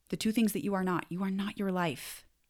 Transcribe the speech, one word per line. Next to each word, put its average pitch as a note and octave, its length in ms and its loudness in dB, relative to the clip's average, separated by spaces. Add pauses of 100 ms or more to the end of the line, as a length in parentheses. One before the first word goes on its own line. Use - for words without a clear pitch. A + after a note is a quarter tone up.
the F#3 80 -2
two A3 160 2
things A3 200 4
that E3 120 -2
you G3+ 80 0
are F#3 120 0
not, F3+ 260 2
you F3+ 120 -4
are G3 80 0
not G3 280 -2
your G3 140 0
life E3+ 520 -2 (260)